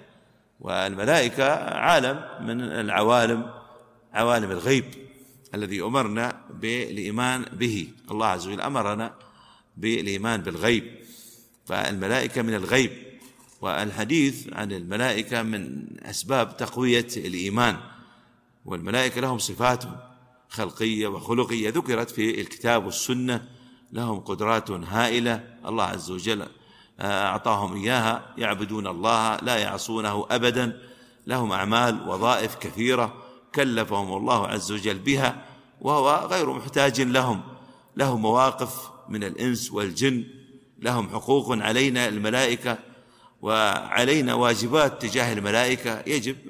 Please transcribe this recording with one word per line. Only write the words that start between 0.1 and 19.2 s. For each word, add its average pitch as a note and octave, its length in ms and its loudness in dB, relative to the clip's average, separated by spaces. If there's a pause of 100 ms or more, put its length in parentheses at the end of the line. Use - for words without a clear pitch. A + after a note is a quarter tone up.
والملائكة A2 960 2 (200)
عالم C#3 720 2
من A#2 140 -4
العوالم، A#2 880 2 (640)
عوالم A2+ 380 2
الغيب A#2 340 2 (680)
الذي G2+ 280 -4
أمرنا A#2 580 -2 (100)
بالإيمان A2+ 920 -4
به، G#2 460 -4 (220)
الله A2 160 0
عز F2+ 200 0
وجل G2 140 -6
أمرنا A2+ 540 -2 (600)
بالإيمان G#2 640 -2
بالغيب، G2 640 0 (640)
فالملائكة G#2 760 -2
من A2+ 120 0
الغيب. G#2 560 0 (500)
والحديث G#2+ 920 0
عن G2+ 200 -6
الملائكة A2 720 -2
من F2+ 440 -6 (160)
أسباب A2+ 540 -2
تقوية A#2+ 500 2 (100)
الإيمان، G2 600 0 (880)
والملائكة A2 560 0